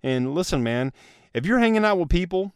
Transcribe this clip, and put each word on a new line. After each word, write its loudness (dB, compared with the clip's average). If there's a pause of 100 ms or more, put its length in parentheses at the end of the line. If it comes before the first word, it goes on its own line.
And -2
listen, -2
man, -2 (420)
if -4
you're 2
hanging 4
out 2
with -2
people 0